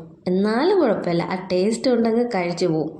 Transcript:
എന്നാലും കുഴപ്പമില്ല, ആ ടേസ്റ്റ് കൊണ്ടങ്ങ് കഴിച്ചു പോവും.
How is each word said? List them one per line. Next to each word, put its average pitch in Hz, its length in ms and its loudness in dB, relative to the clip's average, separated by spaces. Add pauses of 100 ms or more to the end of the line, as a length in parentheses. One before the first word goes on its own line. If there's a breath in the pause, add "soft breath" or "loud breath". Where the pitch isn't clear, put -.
(300)
എന്നാലും 226 500 2
കുഴപ്പമില്ല, 180 420 0 (100)
ആ 185 40 -4 (140)
ടേസ്റ്റ് 196 400 0
കൊണ്ടങ്ങ് 226 340 2 (100)
കഴിച്ചു 175 380 -2
പോവും. 156 280 -2